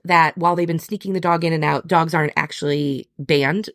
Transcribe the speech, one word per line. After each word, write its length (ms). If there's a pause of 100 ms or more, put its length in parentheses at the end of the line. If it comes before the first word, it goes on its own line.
that 320
while 200
they've 100
been 140
sneaking 320
the 80
dog 240
in 80
and 100
out, 240
dogs 260
aren't 220
actually 760 (120)
banned 540